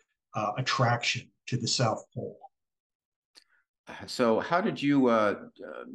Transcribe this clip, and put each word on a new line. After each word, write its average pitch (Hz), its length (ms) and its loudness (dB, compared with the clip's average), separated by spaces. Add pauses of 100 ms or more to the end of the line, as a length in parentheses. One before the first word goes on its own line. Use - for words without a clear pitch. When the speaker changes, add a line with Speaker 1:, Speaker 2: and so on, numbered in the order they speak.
(340)
Speaker 1:
uh, 107 240 -2
attraction 120 720 0 (160)
to 117 120 -4
the 117 100 -4
South 110 440 0
Pole. - 280 -10 (1700)
Speaker 2:
So 113 320 2
how 175 200 0
did 165 220 -2
you, 139 280 4
uh, 107 260 4 (600)